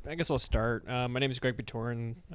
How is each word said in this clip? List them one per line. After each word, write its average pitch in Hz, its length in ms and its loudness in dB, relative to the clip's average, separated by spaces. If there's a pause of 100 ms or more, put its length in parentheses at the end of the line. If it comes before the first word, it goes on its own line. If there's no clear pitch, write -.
I 147 100 -6
guess 170 140 0
I'll 143 80 4
start. 113 480 2
Uh, 123 220 0
my 123 140 0
name 135 100 4
is 123 80 -4
Greg 127 160 2
Butorin. 117 600 -4 (200)